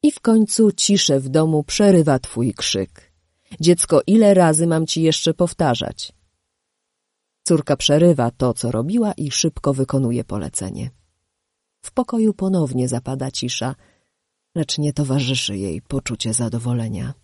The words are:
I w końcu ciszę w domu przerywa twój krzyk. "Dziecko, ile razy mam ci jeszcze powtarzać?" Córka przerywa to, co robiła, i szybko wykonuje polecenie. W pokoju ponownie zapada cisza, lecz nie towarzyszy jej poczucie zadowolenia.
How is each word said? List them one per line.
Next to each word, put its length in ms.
I 100
w 80
końcu 520
ciszę 480
w 80
domu 360
przerywa 540
twój 360
krzyk. 580
"Dziecko, 460
ile 280
razy 320
mam 200
ci 160
jeszcze 320
powtarzać?" 800
Córka 280
przerywa 540
to, 240
co 180
robiła, 400
i 180
szybko 440
wykonuje 500
polecenie. 640
W 80
pokoju 420
ponownie 540
zapada 420
cisza, 440
lecz 240
nie 140
towarzyszy 640
jej 260
poczucie 520
zadowolenia. 880